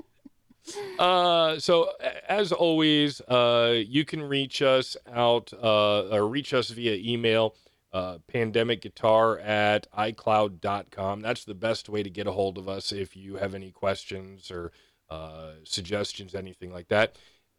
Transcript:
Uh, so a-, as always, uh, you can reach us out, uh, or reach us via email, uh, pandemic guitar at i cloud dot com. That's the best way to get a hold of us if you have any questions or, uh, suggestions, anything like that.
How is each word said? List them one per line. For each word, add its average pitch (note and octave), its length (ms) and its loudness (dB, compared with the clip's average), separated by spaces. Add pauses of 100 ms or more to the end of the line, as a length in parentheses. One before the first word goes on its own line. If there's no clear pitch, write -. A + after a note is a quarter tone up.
(1000)
Uh, F3 600 4
so E3+ 320 2 (100)
a-, - 300 -6
as G3 200 0
always, D#3 720 2
uh, A#2+ 680 4
you C#3+ 160 0
can D#3 180 -8
reach C#3 400 -4
us C3 360 2 (140)
out, A#2+ 420 2
uh, G#2 560 2
or G#2 180 4
reach C3+ 260 -4
us B2 160 2
via A#2 260 -2
email, A2+ 600 0 (380)
uh, F#2 240 -6 (100)
pandemic A2+ 540 0
guitar A2 580 2
at G#2 540 2
i G#2+ 180 -2
cloud G#2+ 480 0
dot G2+ 320 -6
com. G2+ 300 -6
That's A#2 240 -6
the G#2+ 100 -12
best A2 320 -4
way G#2 160 -4
to G2 60 -10
get G2+ 180 -8
a F#2+ 60 -2
hold G2 240 -2
of F#2+ 100 -12
us G2 240 -8
if G2 240 -8
you F#2+ 220 -16
have G2 180 -6
any F#2+ 160 -14
questions F#2+ 800 -6
or, F2 200 -10 (380)
uh, D#2+ 420 -14 (120)
suggestions, G2 720 -6
anything F#2 380 -14
like F2+ 160 -12
that. G#2+ 260 2 (440)